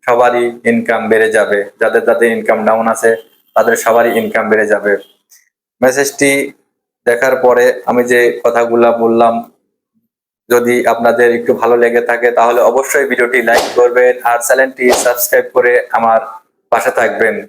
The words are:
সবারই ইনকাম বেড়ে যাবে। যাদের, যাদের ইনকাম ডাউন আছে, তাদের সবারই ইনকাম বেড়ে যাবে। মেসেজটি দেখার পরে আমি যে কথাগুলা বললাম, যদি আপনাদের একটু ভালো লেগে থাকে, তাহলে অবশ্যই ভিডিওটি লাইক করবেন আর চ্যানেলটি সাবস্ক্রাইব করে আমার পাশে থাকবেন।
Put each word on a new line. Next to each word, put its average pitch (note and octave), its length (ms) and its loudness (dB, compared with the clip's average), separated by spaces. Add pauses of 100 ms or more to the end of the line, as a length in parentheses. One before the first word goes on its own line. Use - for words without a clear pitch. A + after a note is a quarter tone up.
সবারই A#2+ 380 2 (260)
ইনকাম A#2 400 -2
বেড়ে A2 260 2
যাবে। G#2 220 0 (220)
যাদের, - 280 0
যাদের A#2 280 2
ইনকাম A2 220 -2 (100)
ডাউন A2+ 260 0
আছে, A2+ 160 0 (460)
তাদের A2+ 180 2 (100)
সবারই A#2 260 2 (100)
ইনকাম A2 300 -4
বেড়ে G#2+ 220 0
যাবে। G#2 200 -2 (880)
মেসেজটি C#3 500 0 (760)
দেখার C3 280 0 (100)
পরে B2 200 4 (240)
আমি A#2+ 140 0 (100)
যে A#2+ 80 2 (240)
কথাগুলা A#2 440 2 (140)
বললাম, A2+ 320 2 (1120)
যদি A#2+ 260 0 (180)
আপনাদের A#2+ 360 2 (100)
একটু - 220 -2
ভালো A#2 220 2
লেগে A#2 280 0
থাকে, A#2 180 0 (100)
তাহলে A#2+ 220 2 (100)
অবশ্যই C3+ 400 -2
ভিডিওটি B2 280 0 (100)
লাইক A#2+ 180 2 (120)
করবেন B2 340 2 (180)
আর A#2+ 160 0
চ্যানেলটি C3 380 0 (200)
সাবস্ক্রাইব B2 420 0 (100)
করে B2 160 2 (260)
আমার A2+ 220 2 (520)
পাশে A#2+ 260 -2
থাকবেন। A2+ 360 -2 (140)